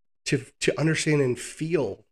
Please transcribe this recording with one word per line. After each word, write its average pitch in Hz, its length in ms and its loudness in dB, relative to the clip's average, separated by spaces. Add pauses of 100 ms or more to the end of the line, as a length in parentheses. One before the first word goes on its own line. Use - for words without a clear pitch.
(260)
to, 123 200 -2 (140)
to - 200 0
understand 156 420 2
and 123 180 0
feel 156 720 -4